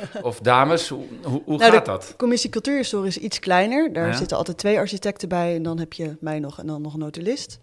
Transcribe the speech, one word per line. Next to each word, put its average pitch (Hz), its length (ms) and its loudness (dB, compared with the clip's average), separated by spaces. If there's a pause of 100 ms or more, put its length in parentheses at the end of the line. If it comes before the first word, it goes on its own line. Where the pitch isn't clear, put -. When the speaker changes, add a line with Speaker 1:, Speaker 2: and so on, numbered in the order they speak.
Speaker 1:
<laughs> 202 180 -10
Speaker 2:
of, 120 180 -4
"Dames, 135 500 4
hoe, 135 140 -8 (200)
hoe, 139 220 -2
hoe 151 120 -2
Speaker 1:
Nou, 226 140 10
Speaker 2:
gaat 220 140 8
Speaker 1:
de - 60 -2
Speaker 2:
dat?" - 260 -6
Speaker 1:
commissie 240 320 0
cultuurhistorie 220 580 -2
is 185 100 -4
iets - 220 -6
kleiner. 220 540 2
Daar 165 140 0
Speaker 2:
Ja. 170 60 0
Speaker 1:
zitten 175 240 -2
altijd - 200 -2
twee 208 200 2
architecten 196 520 -4
bij 175 260 0
en 165 80 -2
dan 165 160 -4
heb 160 140 -6
je 156 260 -8
mij 156 200 -4
nog 143 200 -8
en - 80 -10
dan 151 140 -6
nog 151 120 -8
een 151 60 -6
notulist. 165 640 -6